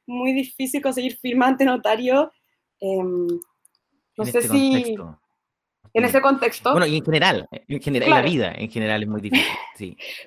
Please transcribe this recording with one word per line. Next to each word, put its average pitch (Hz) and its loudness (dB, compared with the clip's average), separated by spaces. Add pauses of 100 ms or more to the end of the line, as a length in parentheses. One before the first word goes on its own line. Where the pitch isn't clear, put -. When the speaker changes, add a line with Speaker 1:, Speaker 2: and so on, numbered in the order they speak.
Speaker 1:
muy 247 -2
difícil 262 -4
conseguir 254 -2
firma 254 2
ante 262 2
notario, 254 2 (500)
em, 185 -2
no - -10
Speaker 2:
En - -
Speaker 1:
sé 123 0
Speaker 2:
este 117 0
Speaker 1:
si 269 4
Speaker 2:
contexto. 226 -2 (760)
Speaker 1:
en 226 2
Speaker 2:
Mm. - 4
Speaker 1:
ese 262 2
contexto. 269 2
Speaker 2:
Bueno, 196 4
y 151 0
en 151 -4
general, 156 2
en - -10
general, 135 0
en - 6
la 311 6
Speaker 1:
Claro. 151 2
Speaker 2:
vida 120 0
en 113 -8
general 107 -2
es 104 -4
muy 107 -4
difícil, 104 0
Speaker 1:
<laughs> - -10
Speaker 2:
sí. 95 -12 (300)